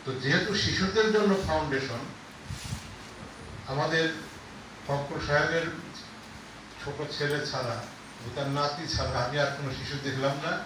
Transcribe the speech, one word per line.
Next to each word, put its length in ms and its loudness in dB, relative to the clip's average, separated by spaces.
তো 80 -2
যেহেতু 420 2
শিশুদের 580 4
জন্য 220 8
ফাউন্ডেশন, 520 2
আমাদের 420 4
ফখর 400 0
সাহেবের 360 6
ছোট 340 -4
ছেলে 280 2
ছাড়া, 360 -2
তার 120 0
নাতি 480 2
ছাড়া 280 2
আমি 140 0
আর 80 6
কোনো 240 -2
শিশু 340 -4
দেখলাম 460 0
না 160 0